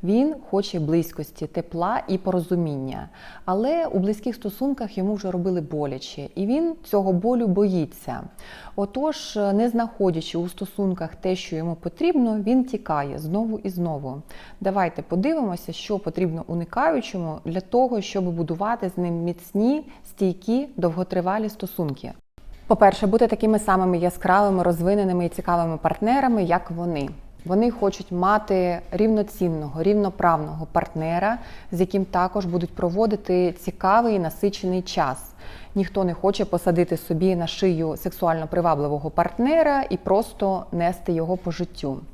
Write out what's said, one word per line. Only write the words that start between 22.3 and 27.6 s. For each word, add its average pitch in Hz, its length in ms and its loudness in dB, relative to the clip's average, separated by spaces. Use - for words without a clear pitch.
По-перше, 202 400 6
бути 226 200 6
такими 214 320 4
самими 185 380 4
яскравими, 185 680 4
розвиненими 180 600 2
і 170 40 0
цікавими 165 480 0
партнерами, 226 680 2
як 175 280 0
вони. 165 380 -2
Вони 214 260 2